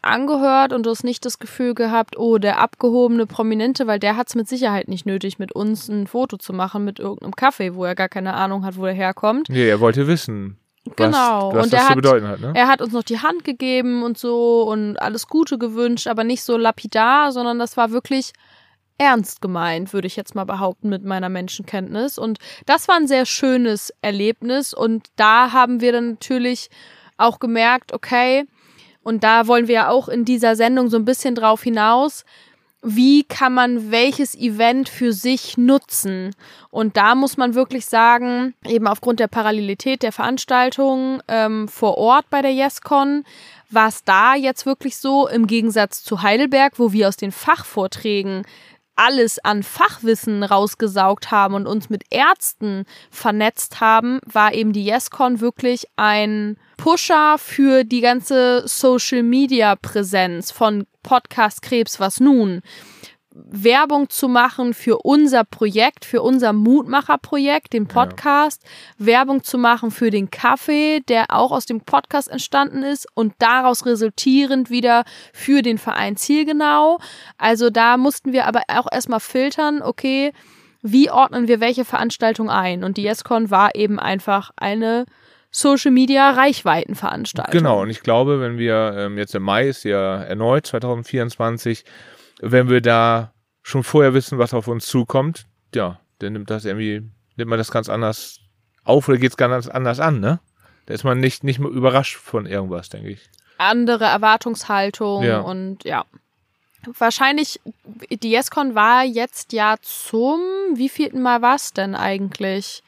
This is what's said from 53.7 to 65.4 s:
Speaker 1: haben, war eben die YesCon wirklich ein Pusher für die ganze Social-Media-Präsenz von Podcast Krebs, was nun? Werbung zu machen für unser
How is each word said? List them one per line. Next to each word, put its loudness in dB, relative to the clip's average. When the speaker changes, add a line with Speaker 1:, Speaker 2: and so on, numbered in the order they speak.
Speaker 1:
haben, 2
war 2
eben 0
die -4
YesCon 0
wirklich -2
ein 0
Pusher 4
für 4
die -2
ganze 2
Social-Media-Präsenz 0
von 0
Podcast 0
Krebs, -2
was -2
nun? 4
Werbung 2
zu -2
machen 0
für 0
unser 4